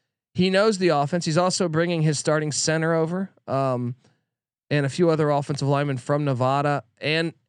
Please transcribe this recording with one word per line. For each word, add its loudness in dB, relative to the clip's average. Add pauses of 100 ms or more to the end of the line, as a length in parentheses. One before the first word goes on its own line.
(340)
He 2
knows 2
the 2
offense. 0
He's 0
also 0
bringing 0
his 0
starting 0
center 0
over, -2 (160)
um, -2 (720)
and 0
a -2
few 2
other 2
offensive -2
linemen 0
from -2
Nevada. 0 (180)
And, -2 (160)